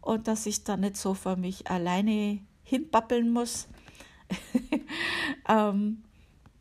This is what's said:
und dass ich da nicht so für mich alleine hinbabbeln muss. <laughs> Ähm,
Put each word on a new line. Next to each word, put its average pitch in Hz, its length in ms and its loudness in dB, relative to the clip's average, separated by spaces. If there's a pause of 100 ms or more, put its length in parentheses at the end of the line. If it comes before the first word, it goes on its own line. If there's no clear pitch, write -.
und 220 260 0
dass 220 180 0
ich 208 180 -4
da 202 140 -2
nicht 196 200 0
so 190 160 -2
für 190 220 -2
mich 185 340 -4
alleine 202 680 2 (240)
hinbabbeln 240 680 2
muss. 240 360 -2 (640)
<laughs> - 480 -2 (720)
Ähm, 214 560 2 (580)